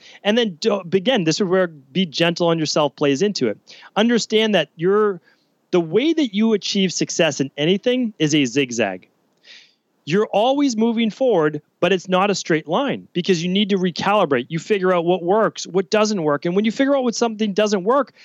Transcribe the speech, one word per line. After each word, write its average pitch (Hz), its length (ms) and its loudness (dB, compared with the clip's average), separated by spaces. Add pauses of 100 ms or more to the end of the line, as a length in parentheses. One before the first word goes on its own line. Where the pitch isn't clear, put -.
(240)
And 214 140 2
then 220 240 -2
do, 208 200 -2 (120)
again, 196 320 2
this 160 160 0
is 202 60 0
where 185 200 2
be 156 380 -4
gentle 165 420 -2
on 165 100 2
yourself 151 380 -2
plays 143 260 0
into 185 280 -2
it. 104 100 -8 (360)
Understand 220 600 0
that 156 200 0
you're, 196 460 0 (500)
the 180 100 2
way 214 320 0
that 302 200 -2
you 220 200 2
achieve 190 400 -2
success 156 480 -2
in 139 160 -4
anything 208 600 0
is 151 160 0
a 147 120 4
zigzag. 113 640 -4 (960)
You're 202 220 0
always 254 500 0
moving 226 320 0
forward, 165 520 0 (180)
but 180 120 2
it's 185 160 -2
not 185 220 2
a 190 60 0
straight - 320 -2
line 165 440 -4
because 175 320 0
you 180 60 -2
need 196 200 0
to 202 60 0
recalibrate. 180 720 0
You 165 100 -4
figure 185 340 0
out 170 100 0
what 170 200 0
works, 196 440 0
what 185 220 -2
doesn't 214 340 0
work. 147 220 0
And 175 100 -2
when 208 80 0
you 220 80 0
figure 269 240 2
out 262 80 0
what 240 120 -2
something 220 380 -2
doesn't 202 300 0
work, 254 300 0 (120)